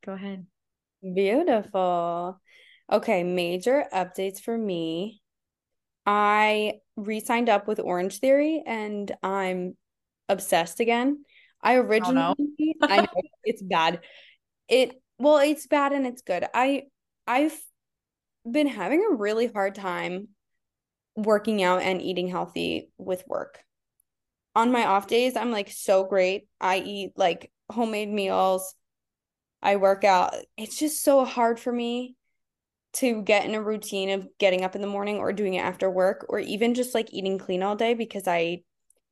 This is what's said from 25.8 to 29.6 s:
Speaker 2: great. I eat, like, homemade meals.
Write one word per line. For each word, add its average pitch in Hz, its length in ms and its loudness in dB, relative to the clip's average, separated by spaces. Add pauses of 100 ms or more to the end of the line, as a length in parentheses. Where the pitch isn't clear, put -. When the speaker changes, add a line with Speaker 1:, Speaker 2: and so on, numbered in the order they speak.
Speaker 2:
great. 190 440 0 (140)
I 190 160 2
eat, 190 380 -8
like, 170 360 0 (200)
homemade 214 380 -2
meals. 190 680 0 (880)